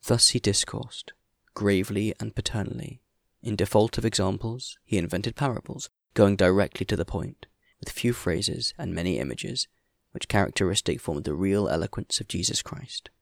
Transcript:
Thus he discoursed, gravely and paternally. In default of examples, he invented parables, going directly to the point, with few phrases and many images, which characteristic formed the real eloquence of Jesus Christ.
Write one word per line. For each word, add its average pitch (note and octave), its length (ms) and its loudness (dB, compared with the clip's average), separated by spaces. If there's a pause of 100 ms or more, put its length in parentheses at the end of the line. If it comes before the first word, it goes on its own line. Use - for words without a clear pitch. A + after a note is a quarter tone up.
Thus - 240 6
he A#2+ 100 2
discoursed, - 720 -2 (420)
gravely G2+ 640 2
and A2 160 -6
paternally. - 640 -4 (400)
In A2+ 140 -2
default G#2+ 420 4
of A#2 80 -2
examples, G#2+ 800 -2
he G#2 160 0
invented F2+ 360 -2
parables, - 540 -4 (240)
going G2+ 220 6
directly F#2+ 500 4
to G#2+ 100 0
the F2 80 -2
point, - 440 -6 (320)
with - 100 -12
few - 240 0
phrases - 640 -2
and F2 160 -6
many E2+ 240 0
images, - 500 -4 (440)
which - 160 -8
characteristic G2 760 2
formed D#2 220 -4
the D#2 100 -2
real G2 340 2
eloquence - 540 -2
of G#2 60 -10
Jesus - 340 -2
Christ. - 480 -12 (120)